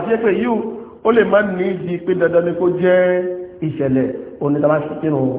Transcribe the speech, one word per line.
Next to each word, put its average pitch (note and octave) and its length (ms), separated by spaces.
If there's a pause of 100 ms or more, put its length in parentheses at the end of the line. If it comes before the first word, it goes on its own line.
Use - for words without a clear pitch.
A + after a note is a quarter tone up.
ṣe A3 140
pé A3+ 140
yíò, A3 240 (440)
ó - 120
lè A3+ 140
máa G3+ 200
ní F#3 300
di E3+ 240
pé F#3 160
dandan E3+ 300
ni E3+ 100
kó F3+ 140
jẹ́ F3+ 540 (360)
ìṣẹ̀lẹ̀, C3 500 (280)
ó - 100
ní D3 140
tá D3 80
bá D#3 120
ṣe - 160
kírun C#3 320 (100)